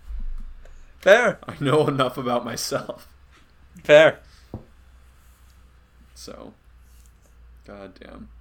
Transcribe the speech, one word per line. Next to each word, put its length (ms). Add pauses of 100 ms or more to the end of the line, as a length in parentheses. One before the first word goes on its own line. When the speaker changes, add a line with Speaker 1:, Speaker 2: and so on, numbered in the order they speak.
(1000)
Speaker 1:
Fair. 380 (100)
Speaker 2:
I 120
know 280
enough 280
about 280
myself. 640 (720)
Speaker 1:
Fair. 380 (1900)
Speaker 2:
So, 400 (1120)
goddamn. 640 (120)